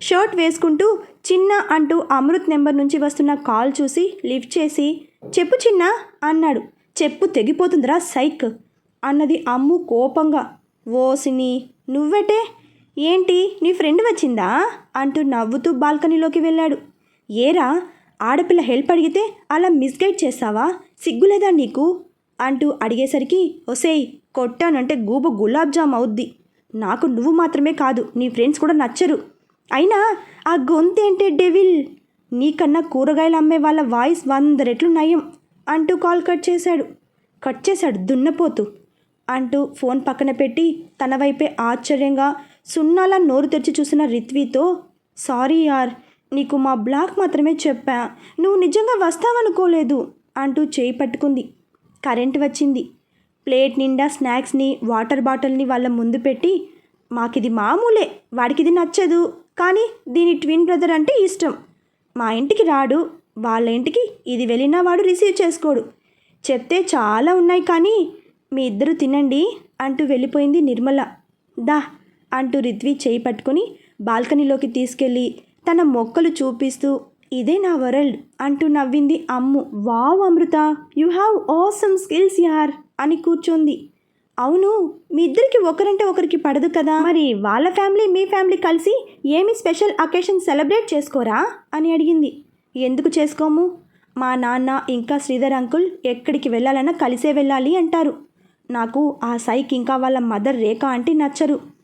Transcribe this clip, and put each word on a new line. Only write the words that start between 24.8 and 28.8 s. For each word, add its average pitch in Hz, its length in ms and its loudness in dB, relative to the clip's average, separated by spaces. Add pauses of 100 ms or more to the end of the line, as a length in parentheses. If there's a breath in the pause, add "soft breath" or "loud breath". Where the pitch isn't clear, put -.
గూబ 247 320 -2
గులాబ్ 254 440 0
జామ్ 294 240 2
అవుద్ది. 226 400 -4 (400)
నాకు 214 300 -2
నువ్వు 254 260 0
మాత్రమే 320 400 2
కాదు, 262 440 -2
నీ 247 140 -2
ఫ్రెండ్స్ 240 300 0
కూడా 311 140 2
నచ్చరు. 294 460 2 (540)